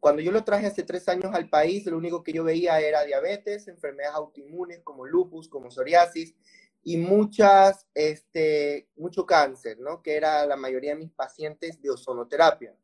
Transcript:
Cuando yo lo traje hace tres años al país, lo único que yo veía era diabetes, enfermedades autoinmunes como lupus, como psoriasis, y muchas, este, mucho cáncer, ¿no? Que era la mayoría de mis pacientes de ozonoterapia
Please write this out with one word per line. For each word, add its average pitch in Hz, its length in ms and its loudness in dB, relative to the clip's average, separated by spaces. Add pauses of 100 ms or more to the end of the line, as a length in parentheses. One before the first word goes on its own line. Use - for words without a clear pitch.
Cuando 147 220 2
yo 170 80 -2
lo 214 140 -2
traje 208 240 -2
hace 190 160 -6
tres 180 240 -8
años 185 260 -4
al 170 160 -4
país, 170 360 0
lo 165 120 -6
único 170 240 -6
que 160 100 -10
yo 165 120 -4
veía 165 360 0
era 151 220 0
diabetes, 190 640 -6
enfermedades 147 480 -12
autoinmunes 156 720 -12
como 135 200 -18
lupus, 160 440 -4
como 127 240 -14
psoriasis, 165 640 2 (480)
y 165 120 -4
muchas, 196 880 4 (100)
este, 151 1000 -2
mucho 175 320 -6
cáncer, 135 540 0
¿no? 156 200 -10
Que 151 140 -4
era 151 320 0
la 143 80 0
mayoría 131 380 -6
de 151 80 -8
mis 160 100 -16
pacientes 151 720 -12
de 139 80 -6
ozonoterapia 123 920 0